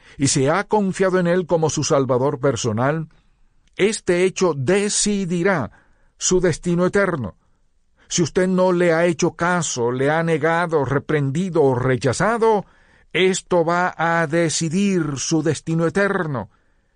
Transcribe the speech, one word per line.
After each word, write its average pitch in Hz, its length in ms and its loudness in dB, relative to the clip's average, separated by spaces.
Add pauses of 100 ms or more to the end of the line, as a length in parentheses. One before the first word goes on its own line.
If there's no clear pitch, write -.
(180)
y 139 100 0
se 135 220 2
ha 185 160 0
confiado 190 540 0
en 175 80 0
Él 180 180 0
como 160 240 0
su 147 140 -2
Salvador 135 560 0
personal, 135 680 -2 (680)
este 185 500 0
hecho 185 300 0
decidirá 185 1160 -2 (460)
su 185 220 0
destino 175 460 0
eterno. 170 520 -2 (720)
Si - 140 -2
usted 185 260 0
no 185 260 2
le 175 200 2
ha 170 120 2
hecho 170 300 0
caso, 170 560 -2
le 135 200 0
ha 165 120 0
negado, 165 640 0
reprendido 147 800 0
o 135 120 4
rechazado, 175 920 0 (460)
esto 180 520 2
va 175 320 0
a 165 320 0
decidir 165 920 0
su 156 240 0
destino 160 460 -2
eterno. 165 640 -2 (460)